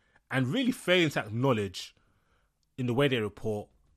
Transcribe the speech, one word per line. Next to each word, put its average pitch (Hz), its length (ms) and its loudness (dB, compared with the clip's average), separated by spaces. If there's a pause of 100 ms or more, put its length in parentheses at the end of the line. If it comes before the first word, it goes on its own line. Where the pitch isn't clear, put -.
(300)
and 131 240 0
really 254 180 0
failing 180 380 2
to - 100 -4
acknowledge 107 760 -2 (840)
in 123 80 -4
the 120 80 0
way 139 140 4
they 127 120 0
report 104 480 -6 (300)